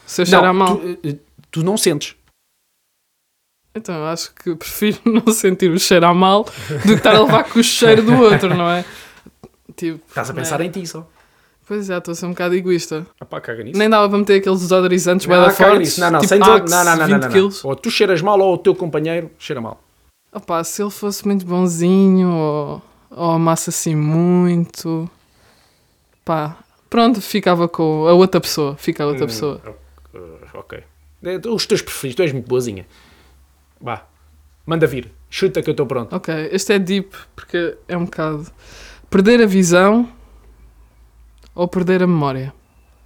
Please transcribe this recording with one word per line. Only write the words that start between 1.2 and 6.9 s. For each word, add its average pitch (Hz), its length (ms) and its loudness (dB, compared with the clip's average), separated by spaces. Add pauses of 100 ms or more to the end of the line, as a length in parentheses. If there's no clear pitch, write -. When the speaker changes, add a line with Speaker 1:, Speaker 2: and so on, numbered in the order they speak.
Speaker 2:
tu 160 120 -4
não 190 140 -2
sentes. 160 400 -4 (1600)
Speaker 1:
Então, 220 200 -10
eu 156 120 -8
acho 165 280 -10
que 175 200 -8
prefiro 208 500 -4
<laughs> - 20 2
não 220 260 2
sentir 185 380 0
o 165 80 0
cheiro 175 280 4
a 175 60 6
mal 190 320 4
do - 380 -10
que 202 100 4